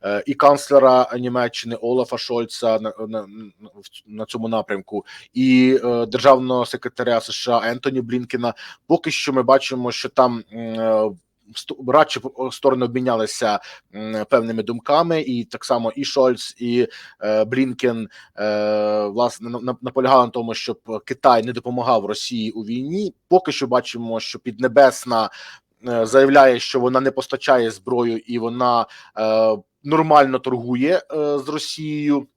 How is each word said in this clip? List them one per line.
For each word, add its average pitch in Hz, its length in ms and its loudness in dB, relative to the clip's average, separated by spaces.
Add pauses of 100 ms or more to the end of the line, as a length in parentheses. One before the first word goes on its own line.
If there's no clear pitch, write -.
е, 101 220 -4
і 139 80 -4
канцлера 135 840 6
Німеччини 120 580 -4
Олафа 120 420 -4
Шольца 113 600 -4
на, 110 200 -8
на, 110 80 -10
на, 104 680 -14
в 101 140 -20
ц-, - 180 -20
на 107 180 -12
цьому 113 220 -8
напрямку, 107 580 -4 (280)
і, 127 500 4
е, 120 220 0
державного 127 600 4
секретаря 120 560 -4
С - 100 -14
Ш - 120 -10
А 117 280 0
Ентоні 127 300 -4
Блінкена. 120 520 -4 (340)
Поки 165 240 0
що - 220 -4
ми 131 100 2
бачимо, 127 480 2
що - 180 -8
там, 120 340 2 (100)
м, 117 60 -14
е, 113 520 0 (440)
сто-, - 220 -12 (100)
радше 143 320 2
п-, 131 100 -12 (220)
сторони 127 340 0
обмінялися, 117 760 -2 (360)
м, 107 340 -8
певними 113 340 0
думками, 156 580 0
і 123 220 -6
так - 220 -14
само 117 300 -2
і 139 100 -6
Шольц, 127 520 0
і, 120 300 -2 (360)
е, 107 220 0
Блінкен, 120 600 -2 (320)
е, 107 680 -2
власне, 117 420 -4
на, 120 100 -10
на, 123 220 -6
наполягали 127 440 4
на 113 60 -10
тому, 117 220 -6
щоб - 240 -8 (280)
Китай 123 380 4
не 120 100 -6
допомагав 120 520 -2
Росії 110 460 -6
у 113 100 -12
війні. 139 520 -6 (140)
Поки 175 240 4
що 139 160 -4
бачимо, 117 520 -2
що - 200 -12
Піднебесна, 120 920 2 (580)
е, 117 180 0
заявляє, 135 540 6
що - 200 -4
вона 127 200 2
не 135 120 0
постачає 127 600 0
зброю 117 460 -2
і 120 220 -8
вона, 120 460 0 (340)
е, 110 380 2 (260)
нормально 147 560 2
торгує, 127 580 -2
е, 147 420 -4
з 135 100 -8
Росією. 147 880 -4